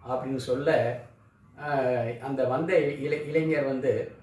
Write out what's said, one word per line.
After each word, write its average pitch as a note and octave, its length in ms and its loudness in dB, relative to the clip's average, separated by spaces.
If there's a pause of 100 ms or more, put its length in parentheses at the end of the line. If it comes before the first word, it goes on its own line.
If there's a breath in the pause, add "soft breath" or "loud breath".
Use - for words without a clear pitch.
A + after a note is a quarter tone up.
அப்படின்னு C3 280 -4
சொல்ல, B2+ 600 2 (600)
அஹ், B2+ 640 0
அந்த C3 240 -2
வந்த E3 340 2
இளை-, D3 480 0
இளைஞர் D#3 380 2
வந்து B2+ 480 -2 (100)